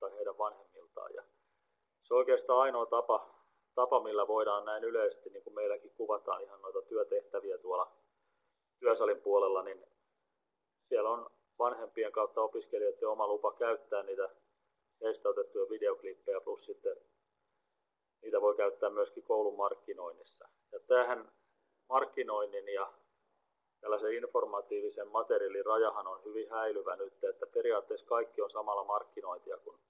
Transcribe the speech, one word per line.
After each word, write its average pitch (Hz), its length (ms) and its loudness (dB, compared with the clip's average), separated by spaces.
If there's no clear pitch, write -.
tai 98 160 -8
heidän 101 220 -6
vanhemmiltaan. - 760 -8
Ja - 80 -12
se - 120 -2
on 123 40 8
oikeastaan 127 420 6
ainoa 127 260 2
tapa, - 480 0
tapa, 123 280 4
millä 104 260 0
voidaan 107 360 2
näin 107 200 -6
yleisesti, 113 460 -2
niin 98 120 -16
kuin 104 120 -16
meilläkin 104 360 -4
kuvataan 101 520 -4
ihan 101 200 -18
noita 95 200 -6
työtehtäviä 98 760 -4
tuolla 90 340 -4
työsalin 110 420 4
puolella, 98 420 4
niin 95 240 -10
siellä 110 220 2
on 117 200 -4
vanhempien 113 540 -2
kautta 110 300 0
opiskelijoiden 107 640 -2
oma 107 180 0
lupa 104 260 0
käyttää 110 500 -2
niitä 95 280 -4
heistä - 280 -2
otettuja 101 420 -2
videoklippejä, 98 680 -4
plus - 240 -8
sitten - 320 -6
niitä 110 180 2
voi 104 160 4
käyttää 101 340 0
myöskin 104 320 -2
koulun 107 340 0
markkinoinnissa. 95 920 -6
Ja 101 80 -12
tämähän 120 520 2
markkinoinnin 107 800 -2
ja 98 240 -2
tällaisen 107 340 0
informatiivisen 104 920 -4
materiaalin 101 580 0
rajahan 107 400 2
on 95 180 -10
hyvin 107 260 -8
häilyvä 107 460 -4
nyt, 98 280 -10
että - 220 -4
periaatteessa 113 600 2
kaikki 117 360 0
on 101 80 -2
samalla 104 340 -2
markkinointia, 98 720 -6
kun - 340 -16